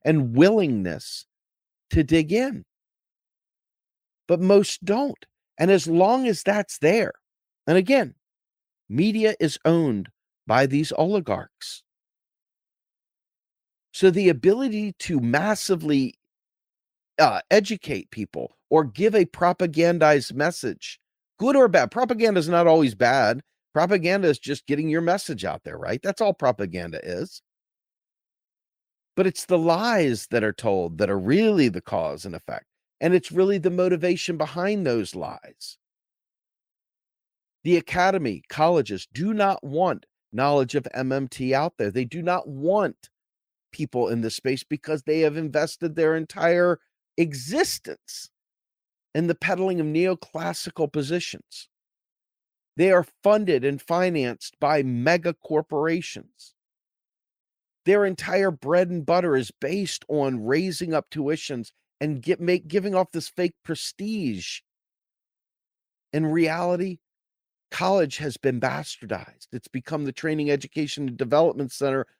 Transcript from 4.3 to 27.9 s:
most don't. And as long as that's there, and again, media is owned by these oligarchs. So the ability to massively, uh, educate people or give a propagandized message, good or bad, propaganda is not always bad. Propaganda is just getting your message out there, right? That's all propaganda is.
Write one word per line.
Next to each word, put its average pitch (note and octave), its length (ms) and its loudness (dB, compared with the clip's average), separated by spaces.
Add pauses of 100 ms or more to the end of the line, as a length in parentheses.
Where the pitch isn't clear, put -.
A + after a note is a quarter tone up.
most F#3+ 460 4
don't. B3 380 -2 (340)
And F3 120 4
as E3+ 160 4
long G3 400 4
as G#3 160 0
that's G3+ 360 -2
there, F#3 340 2 (540)
and D#3+ 100 4
again, F#3+ 380 2 (720)
media G#3+ 500 2
is D3+ 280 -2
owned D3 420 2 (380)
by B2 180 4
these C#3+ 320 0
oligarchs. D#3+ 840 -4 (2000)
So F#3+ 160 6
the F3+ 180 4
ability G#3 720 2
to D#3+ 180 -2
massively, D3+ 960 0 (1040)
uh, A#2 220 4 (100)
educate G3 600 -2
people - 460 -10 (140)
or D#3 140 4
give F3 300 0
a G3 100 4
propagandized E3 1080 2
message, C#3+ 680 -6 (380)
good C#4 180 2
or B3+ 120 8
bad, D#3+ 220 4
propaganda A3+ 480 2
is D#3+ 120 0
not E3+ 160 4
always D#3 280 6
bad. A#2+ 460 2 (320)
Propaganda F3+ 560 2
is C#3+ 100 2
just - 280 -8
getting D3 220 -2
your D#3+ 120 0
message E3+ 440 -2
out - 200 -6
there, D#2 140 -12
right? A2 240 -6
That's G3 180 -6
all G3+ 140 2
propaganda F2+ 680 -4
is. F#2 400 -10 (1700)